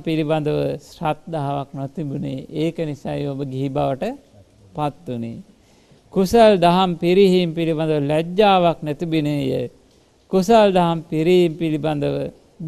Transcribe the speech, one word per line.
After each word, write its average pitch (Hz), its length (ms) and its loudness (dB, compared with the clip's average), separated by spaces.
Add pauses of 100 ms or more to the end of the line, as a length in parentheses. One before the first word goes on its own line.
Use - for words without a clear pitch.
පිළිබඳව 151 580 -2 (220)
ශ්‍රද්ධාවක් 143 920 -6
නොතිබුණේ. 139 800 -8
ඒක 160 280 -4
නිසායි 147 500 -6
ඔබ 135 160 -8
ගිහි 131 240 -6
බවට 139 360 -4 (680)
පත් 147 340 -6
වුණේ. 117 400 -10 (680)
කුසල් 214 440 6
දහම් 175 400 4
පිරිහීම් 180 580 4
පිළිබඳව 160 480 0
ලැජ්ජාවක් 175 800 2
නොතිබුණේය. 147 880 -4 (600)
කුසල් 208 380 4
දහම් 175 320 2
පිරීම 170 520 2
පිළිබඳව 151 600 -2 (520)